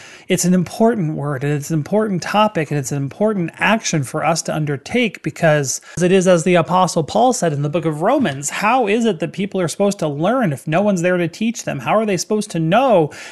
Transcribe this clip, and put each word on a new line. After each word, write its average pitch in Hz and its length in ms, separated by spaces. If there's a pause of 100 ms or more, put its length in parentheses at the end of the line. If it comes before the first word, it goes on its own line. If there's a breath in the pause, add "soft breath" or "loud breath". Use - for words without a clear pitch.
(280 loud breath)
it's 180 160
an 180 120
important 185 600
word, 143 280
and 147 100
it's 147 160
an 160 80
important 190 460
topic, 208 480
and 147 80
it's 131 120
an 143 60
important 175 600
action 180 440
for 147 240
us 160 160
to 156 140
undertake, 156 680
because 151 600 (160 loud breath)
as 160 40
it 180 100
is, 190 160
as 175 180
the 180 100
Apostle 175 480
Paul 240 280
said 170 220
in 143 80
the 147 80
book 156 160
of 151 160
Romans, 175 480
how 226 380
is 226 180
it 196 140
that 160 140
people 190 280
are 170 60
supposed 202 320
to 165 80
learn 175 440
if 131 140
no 160 160
one's 196 220
there 180 140
to 175 100
teach 220 360
them? 147 140
How 139 180
are 214 120
they 196 100
supposed 214 340
to 170 80
know 180 520 (200 loud breath)